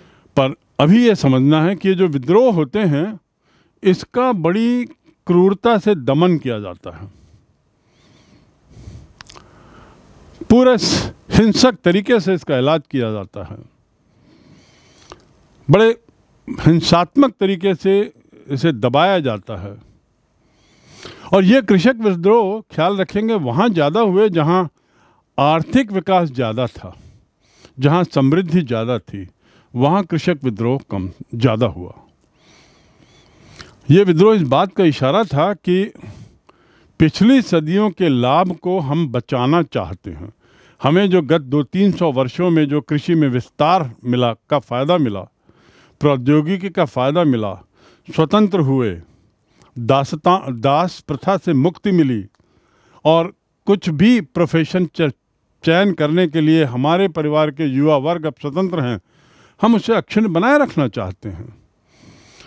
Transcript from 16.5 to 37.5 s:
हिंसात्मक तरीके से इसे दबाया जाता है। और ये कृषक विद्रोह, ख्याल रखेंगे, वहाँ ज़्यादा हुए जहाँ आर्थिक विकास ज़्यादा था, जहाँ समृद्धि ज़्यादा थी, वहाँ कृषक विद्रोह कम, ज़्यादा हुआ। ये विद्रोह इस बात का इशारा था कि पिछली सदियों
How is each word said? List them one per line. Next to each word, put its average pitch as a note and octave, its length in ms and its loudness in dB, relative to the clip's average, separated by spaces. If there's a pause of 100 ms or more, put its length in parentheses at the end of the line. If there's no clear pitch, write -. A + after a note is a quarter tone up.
हिंसात्मक F3 880 2
तरीके F#3+ 340 0
से G3+ 380 -2 (360)
इसे C#3+ 240 0
दबाया C#3 460 2
जाता A2+ 380 -6
है। G2+ 200 -14 (1600)
और F#3+ 120 4
ये B3 180 6
कृषक G3+ 340 2
विद्रोह, G#3 800 0
ख्याल F3+ 220 0
रखेंगे, G#3+ 380 -2
वहाँ D#3+ 340 0
ज़्यादा E3 320 0
हुए G#3 280 2
जहाँ E3 420 0 (680)
आर्थिक E3 540 0
विकास F#3 360 0
ज़्यादा A#2+ 380 -4
था, - 300 -14 (840)
जहाँ D3+ 260 2
समृद्धि D#3+ 580 0
ज़्यादा A#2 360 -4
थी, G2 300 -16 (460)
वहाँ D#3 300 0
कृषक E3 400 -2
विद्रोह A#2+ 360 -4 (100)
कम, F#2+ 200 -6 (240)
ज़्यादा A#2 320 0
हुआ। F2+ 280 -8 (2000)
ये F#3+ 140 6
विद्रोह F#3 320 4
इस F#3 60 0
बात D3 340 0
का G3 80 2
इशारा D#3 400 0
था E3 300 -2
कि F#3 380 -2 (1040)
पिछली A3 440 4
सदियों F3+ 480 0